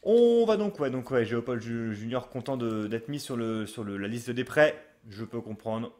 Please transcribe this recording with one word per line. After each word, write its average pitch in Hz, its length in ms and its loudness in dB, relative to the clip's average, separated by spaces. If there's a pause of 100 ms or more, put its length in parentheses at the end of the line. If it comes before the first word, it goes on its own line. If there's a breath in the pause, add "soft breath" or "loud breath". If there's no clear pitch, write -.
On 233 420 6
va 220 120 4
donc, 202 240 -2
ouais, 139 100 0
donc, 127 220 -4
ouais, 120 120 4
Géopold 117 380 -2
Ju-, 113 320 -4
Junior 117 340 -4
content 135 280 -4
de, 113 320 -2
d'être 113 200 -4
mis 143 120 -4
sur 135 160 -6
le, 110 300 -2
sur 110 180 -8
le, 101 140 -6
la 101 100 -4
liste 117 220 -6
des 120 120 -2
prêts. 151 420 4 (240)
Je 110 160 -10
peux 117 160 -8
comprendre. 113 600 -6